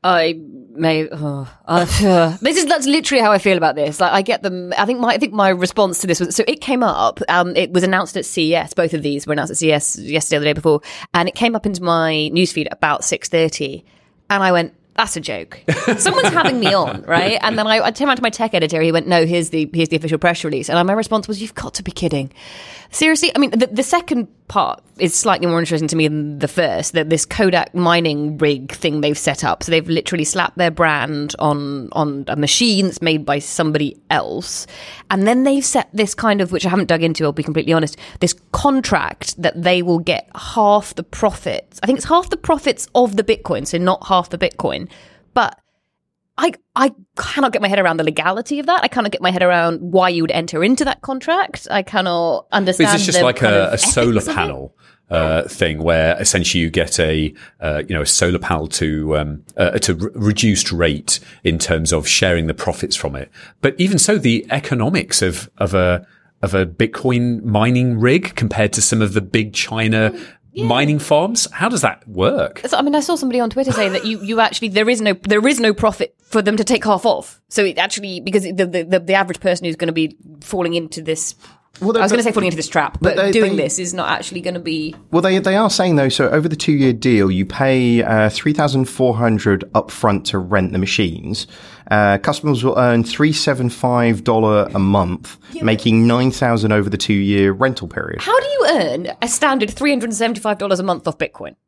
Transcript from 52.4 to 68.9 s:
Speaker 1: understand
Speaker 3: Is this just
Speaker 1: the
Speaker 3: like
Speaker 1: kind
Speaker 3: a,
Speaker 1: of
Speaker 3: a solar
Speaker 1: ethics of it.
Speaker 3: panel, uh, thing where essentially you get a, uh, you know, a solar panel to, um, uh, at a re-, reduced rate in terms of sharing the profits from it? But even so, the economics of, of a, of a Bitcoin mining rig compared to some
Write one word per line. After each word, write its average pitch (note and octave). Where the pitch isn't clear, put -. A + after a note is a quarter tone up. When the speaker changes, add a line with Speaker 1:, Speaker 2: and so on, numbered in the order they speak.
Speaker 1:
understand F#3+
Speaker 3:
Is G3+
this G3+
just F3+
Speaker 1:
the F3
Speaker 3:
like B2
Speaker 1:
kind G#2+
Speaker 3:
a, F#2+
Speaker 1:
of -
Speaker 3:
a A2+
solar A#2
Speaker 1:
ethics -
of D#4
it. D4
Speaker 3:
panel, C#2
uh, D#2+
thing D#2+
where E2
essentially F2
you E2
get E2+
a, D#2
uh, D2+
you F2+
know, D2+
a C#2+
solar F2+
panel D#2+
to, D#2
um, D2+
uh, F#2
at G2+
a F#2+
re-, F2+
reduced G#2
rate E2
in E2
terms D#2+
of D2+
sharing E2+
the D#2
profits -
from C#2+
it? C2+
But C3+
even F#3+
so, G#3
the A#2+
economics C3
of, F2+
of F#2
a, F2+
of F#2+
a F#2+
Bitcoin A#2+
mining A#2+
rig C3
compared G#2+
to A2
some A2